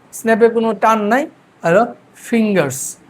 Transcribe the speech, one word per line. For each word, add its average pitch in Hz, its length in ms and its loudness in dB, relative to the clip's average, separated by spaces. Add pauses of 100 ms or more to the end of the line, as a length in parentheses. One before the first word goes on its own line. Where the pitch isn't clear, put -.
(120)
স্ন্যাপে 226 360 2
কোনো 226 260 -2
টান 220 260 2
নাই, 247 300 -2 (340)
হলো 190 220 4 (300)
ফিঙ্গার্স। 196 800 -2 (140)